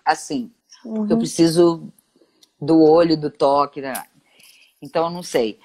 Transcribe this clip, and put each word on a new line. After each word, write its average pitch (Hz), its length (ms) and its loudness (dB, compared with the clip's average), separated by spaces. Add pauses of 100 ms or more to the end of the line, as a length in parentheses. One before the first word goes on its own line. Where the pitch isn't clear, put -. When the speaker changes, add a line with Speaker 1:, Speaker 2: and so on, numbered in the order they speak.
Speaker 1:
assim. 151 480 -4 (300)
Porque 214 300 -4
eu - 40 2
Speaker 2:
Uhum. - 40 0
Speaker 1:
preciso 165 720 0 (680)
do 160 220 2
olho, 160 340 4
do 151 140 -6
toque, 143 500 -2
né? 135 140 -10 (880)
Então, 160 220 -4
eu 165 60 -4
não 175 120 -12
sei. 113 420 -4